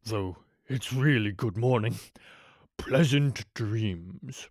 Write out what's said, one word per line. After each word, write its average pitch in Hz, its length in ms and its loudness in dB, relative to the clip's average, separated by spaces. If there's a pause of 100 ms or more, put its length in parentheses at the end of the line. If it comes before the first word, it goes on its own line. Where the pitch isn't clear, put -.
though 101 320 -4 (320)
it's 127 240 -6
really 127 400 2
good 95 240 -4
morning. 117 420 0 (760)
Pleasant 143 680 2 (100)
dreams. 104 960 -4